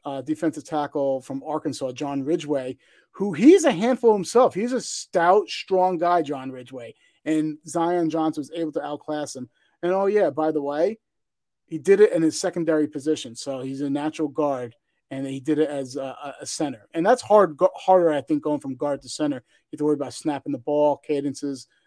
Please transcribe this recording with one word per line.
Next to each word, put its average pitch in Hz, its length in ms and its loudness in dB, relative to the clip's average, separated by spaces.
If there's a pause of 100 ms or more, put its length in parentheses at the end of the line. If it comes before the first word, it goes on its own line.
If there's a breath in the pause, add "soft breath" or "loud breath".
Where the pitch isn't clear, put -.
uh, 139 160 -6
defensive 151 420 -4
tackle 139 580 -2
from 135 220 -10
Arkansas, 143 480 -6
John 139 320 -6
Ridgeway, 143 540 -4 (340 soft breath)
who 196 220 -4
he's 302 320 8
a 277 60 6
handful 226 420 2
himself. 208 400 2
He's 220 180 -4
a 247 100 -4
stout, 180 680 2
strong 185 480 0
guy, 175 240 2
John 135 300 -8
Ridgeway. 123 440 -14 (300)
And 156 320 -2 (100)
Zion 170 420 0
Johnson 156 320 -2
was 135 100 -12
able 165 220 -6
to - 80 -4
outclass 147 540 -8
him. 127 140 -12 (320)
And, 175 100 -2
oh, 196 160 0
yeah, 196 220 4
by 156 220 0
the 151 100 0
way, 156 380 -2 (640)
he 165 120 -10
did 185 220 6
it 208 140 8
in 170 80 2
his 156 180 2
secondary 160 480 0
position. 143 480 -4
So 135 260 -8
he's 135 200 -8
a 143 80 -2
natural 147 400 -2
guard, 131 460 -4 (360)
and 135 160 -8
he 135 120 -8
did 147 200 0
it 151 100 2
as 139 260 -8
a, 135 80 -6
a, 135 380 -12
a - 40 -14
center. 139 480 -6
And 165 120 -2
that's 208 160 4
hard, 190 360 4
go-, 180 180 4
harder, 180 360 4
I 147 100 0
think, 147 220 -2
going 151 180 -2
from 135 140 -8
guard 143 260 -4
to 127 80 -20
center. 147 280 -4 (340)
You - 40 -12
have 151 40 -18
to 147 60 0
worry 151 100 4
about 135 180 -8
snapping 143 400 -6
the 135 40 -4
ball, 147 400 2
cadences, 143 720 -4 (200)